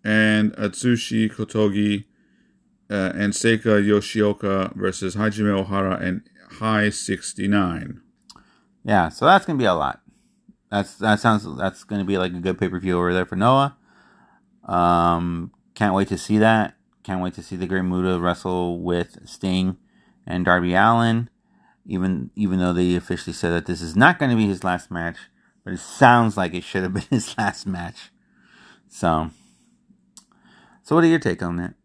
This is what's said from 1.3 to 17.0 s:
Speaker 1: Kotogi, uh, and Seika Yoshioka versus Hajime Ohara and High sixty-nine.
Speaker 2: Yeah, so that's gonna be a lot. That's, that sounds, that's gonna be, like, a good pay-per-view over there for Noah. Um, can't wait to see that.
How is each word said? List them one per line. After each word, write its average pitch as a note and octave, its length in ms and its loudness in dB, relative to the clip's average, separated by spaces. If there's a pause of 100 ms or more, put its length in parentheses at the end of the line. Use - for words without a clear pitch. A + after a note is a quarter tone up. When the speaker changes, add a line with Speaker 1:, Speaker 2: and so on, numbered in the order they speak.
Speaker 1:
Kotogi, G#2 720 0 (840)
uh, F#2+ 280 -2
and G2+ 160 -2
Seika A2 520 2
Yoshioka G2+ 920 0
versus F#2+ 400 -6
Hajime G#2 500 0
Ohara G2 340 -2
and F#2 220 -4 (360)
High G#2+ 320 0
sixty-nine. G2 1080 -4 (840)
Speaker 2:
Yeah, F#2+ 260 4
so - 160 -2
that's F#3 180 6
gonna D3+ 140 -4
be B2 80 0
a F#2 80 4
lot. C#2+ 260 -4 (680)
That's, G2+ 280 -4
that G#2 220 2
sounds, G#2+ 240 2 (140)
that's - 260 -6
gonna G2+ 200 -6
be, G2 140 0
like, F#2 140 -2
a F2+ 60 -8
good F2+ 200 -2
pay-per-view F#2 380 -2
over F2 160 2
there F#2 140 0
for F#2 100 -8
Noah. C3+ 400 2 (880)
Um, E2+ 880 0 (240)
can't G#2 180 0
wait G2 160 0
to F#2+ 80 -4
see G#2+ 220 0
that. A2 380 2 (260)